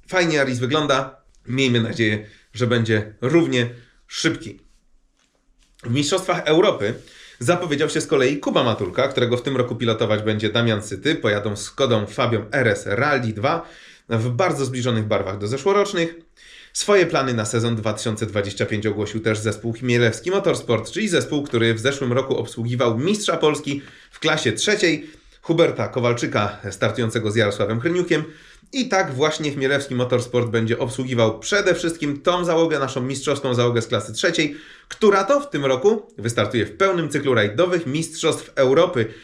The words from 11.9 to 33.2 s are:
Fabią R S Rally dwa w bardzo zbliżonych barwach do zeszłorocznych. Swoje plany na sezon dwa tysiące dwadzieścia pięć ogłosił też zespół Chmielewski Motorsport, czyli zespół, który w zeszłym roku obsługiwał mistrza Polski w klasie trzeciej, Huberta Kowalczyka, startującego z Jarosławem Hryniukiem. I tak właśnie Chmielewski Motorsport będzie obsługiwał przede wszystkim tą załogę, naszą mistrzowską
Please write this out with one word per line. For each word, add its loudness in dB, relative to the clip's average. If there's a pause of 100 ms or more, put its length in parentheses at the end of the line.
Fabią -2
R 2
S -2
Rally 0
dwa -2 (400)
w 0
bardzo 0
zbliżonych -2
barwach -2
do -4
zeszłorocznych. 0 (580)
Swoje 4
plany 0
na 0
sezon 0
dwa -2
tysiące -4
dwadzieścia -2
pięć -2
ogłosił -2
też 0
zespół -4
Chmielewski 0
Motorsport, 0
czyli -4
zespół, 0
który 0
w -6
zeszłym -2
roku 0
obsługiwał -2
mistrza -2
Polski 0 (280)
w -20
klasie 0
trzeciej, 0 (320)
Huberta 2
Kowalczyka, 0 (120)
startującego -2
z -2
Jarosławem 2
Hryniukiem. 2 (480)
I -2
tak 2
właśnie 0
Chmielewski 0
Motorsport 0
będzie 0
obsługiwał 0
przede 2
wszystkim -4
tą 2
załogę, 2
naszą -4
mistrzowską -2